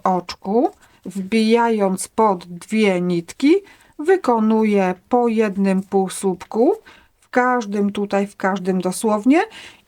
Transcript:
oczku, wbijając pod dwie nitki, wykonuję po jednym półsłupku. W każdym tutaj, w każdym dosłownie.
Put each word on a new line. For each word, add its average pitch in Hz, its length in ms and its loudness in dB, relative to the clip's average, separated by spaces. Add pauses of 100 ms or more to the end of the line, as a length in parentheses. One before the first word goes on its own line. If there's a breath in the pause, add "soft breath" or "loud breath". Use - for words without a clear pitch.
oczku, 196 680 -2 (360 soft breath)
wbijając 214 1000 0
pod 190 380 0
dwie 185 540 -2
nitki, 180 540 0 (440 soft breath)
wykonuję 220 960 2 (140)
po 240 200 2
jednym 196 540 0
półsłupku. 196 920 -2 (480 soft breath)
W - 100 -20
każdym 214 600 0
tutaj, 202 340 -2
w 202 100 -20
każdym 185 440 -2
dosłownie. 214 600 0 (480 loud breath)